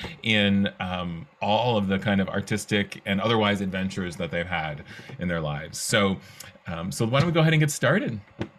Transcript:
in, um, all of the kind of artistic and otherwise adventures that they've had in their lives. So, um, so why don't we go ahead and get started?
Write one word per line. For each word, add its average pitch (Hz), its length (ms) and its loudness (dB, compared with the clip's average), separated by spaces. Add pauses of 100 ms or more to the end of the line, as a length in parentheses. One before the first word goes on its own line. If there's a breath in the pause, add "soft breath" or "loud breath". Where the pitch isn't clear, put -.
(220 loud breath)
in, 101 580 4
um, 90 480 -6 (140)
all 110 340 2
of 101 120 0
the 95 100 2
kind 98 240 2
of 92 80 -2
artistic 101 760 -2
and 98 160 0
otherwise 104 400 2
adventures 92 560 -4
that 85 140 -4
they've 87 160 -2
had 78 360 -4 (360 loud breath)
in 87 100 -4
their 85 120 0
lives. 76 380 -6
So, 98 380 2 (500 loud breath)
um, 85 240 -6
so - 140 -2
why 123 160 2
don't 170 80 2
we 170 60 0
go 165 60 4
ahead 160 120 6
and 156 80 4
get 151 100 4
started? 151 480 0 (400)